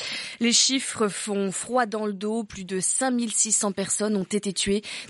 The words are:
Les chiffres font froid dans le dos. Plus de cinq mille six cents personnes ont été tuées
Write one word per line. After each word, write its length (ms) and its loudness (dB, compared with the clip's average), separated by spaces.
Les 120 4
chiffres 560 2
font 440 0
froid 340 0
dans 180 -2
le 80 0
dos. 320 -2
Plus 200 -12
de 160 -2
cinq 320 0
mille 200 0
six 200 0
cents 200 2
personnes 420 0
ont 100 2
été 280 -2
tuées 300 2